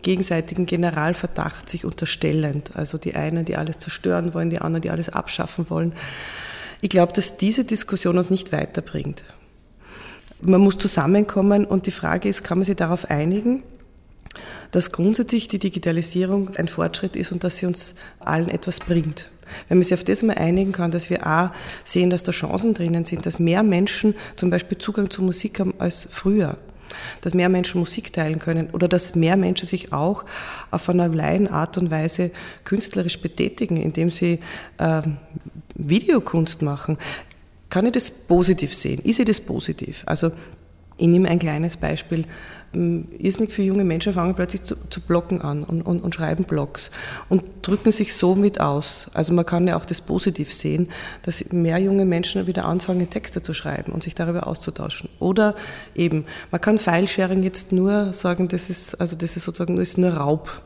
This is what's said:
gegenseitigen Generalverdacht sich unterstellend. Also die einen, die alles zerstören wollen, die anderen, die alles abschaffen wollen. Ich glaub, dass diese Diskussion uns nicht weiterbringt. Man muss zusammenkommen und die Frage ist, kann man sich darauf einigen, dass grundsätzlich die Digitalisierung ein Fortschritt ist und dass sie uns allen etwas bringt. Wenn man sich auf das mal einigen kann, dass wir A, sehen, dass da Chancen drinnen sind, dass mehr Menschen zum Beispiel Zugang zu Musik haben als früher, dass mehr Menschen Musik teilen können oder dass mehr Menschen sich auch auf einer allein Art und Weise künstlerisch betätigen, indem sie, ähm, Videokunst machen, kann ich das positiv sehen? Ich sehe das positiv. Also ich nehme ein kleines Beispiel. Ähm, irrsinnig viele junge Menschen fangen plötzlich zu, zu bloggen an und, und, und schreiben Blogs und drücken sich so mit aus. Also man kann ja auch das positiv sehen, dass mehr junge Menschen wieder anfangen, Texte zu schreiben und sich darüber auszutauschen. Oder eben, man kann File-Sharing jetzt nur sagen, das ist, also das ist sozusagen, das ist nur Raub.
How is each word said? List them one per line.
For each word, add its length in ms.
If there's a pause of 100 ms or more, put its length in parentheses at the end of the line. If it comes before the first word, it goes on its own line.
gegenseitigen 640
Generalverdacht 1000
sich 160
unterstellend. 920
Also 220
die 180
einen, 280
die 120
alles 220
zerstören 560
wollen, 160
die 80
anderen, 240
die 80
alles 180
abschaffen 640
wollen. 220 (880)
Ich 100
glaub, 240
dass 220
diese 280
Diskussion 540
uns 120
nicht 220
weiterbringt. 720 (1160)
Man 200
muss 180
zusammenkommen 880
und 220
die 40
Frage 380
ist, 160
kann 140
man 60
sich 120
darauf 340
einigen, 540 (1040)
dass 220
grundsätzlich 560
die 100
Digitalisierung 960
ein 120
Fortschritt 480
ist 160
und 100
dass 140
sie 100
uns 300 (240)
allen 280
etwas 300
bringt. 500 (380)
Wenn 120
man 40
sich 120
auf 100
das 180
mal 140
einigen 360
kann, 180
dass 200
wir 160
A, 280 (300)
sehen, 260
dass 120
da 100
Chancen 420
drinnen 320
sind, 200
dass 120
mehr 240
Menschen 520 (220)
zum 140
Beispiel 280
Zugang 320
zu 120
Musik 360
haben 200
als 300
früher, 500 (640)
dass 100
mehr 160
Menschen 320
Musik 320
teilen 280
können 300
oder 180
dass 260
mehr 240
Menschen 280
sich 260
auch 320 (460)
auf 200
einer 140
allein 440
Art 300
und 120
Weise 400 (340)
künstlerisch 580
betätigen, 560
indem 320
sie, 280 (400)
ähm, 380 (580)
Videokunst 840
machen, 380 (720)
kann 160
ich 60
das 180
positiv 640
sehen? 300
Ich 120
sehe 80
das 160
positiv. 680
Also 260 (640)
ich 100
nehme 220
ein 100
kleines 380
Beispiel. 480 (500)
Ähm, 320 (100)
irrsinnig 360
viele 160
junge 160
Menschen 300
fangen 200
plötzlich 300
zu, 100 (160)
zu 100
bloggen 400
an 220
und, 200
und, 200
und 120
schreiben 300
Blogs 460 (380)
und 140 (200)
drücken 300
sich 220
so 200
mit 260
aus. 540
Also 180
man 140
kann 220
ja 80
auch 80
das 160
positiv 520
sehen, 360 (340)
dass 300
mehr 260
junge 260
Menschen 440
wieder 160
anfangen, 440
Texte 340
zu 120
schreiben 380
und 100
sich 140
darüber 320
auszutauschen. 600 (120)
Oder 340 (400)
eben, 300 (260)
man 100
kann 180
File-Sharing 640
jetzt 260
nur 420
sagen, 360
das 200
ist, 320
also 140
das 220
ist 80
sozusagen, 320
das 140
ist 80
nur 160
Raub. 360 (160)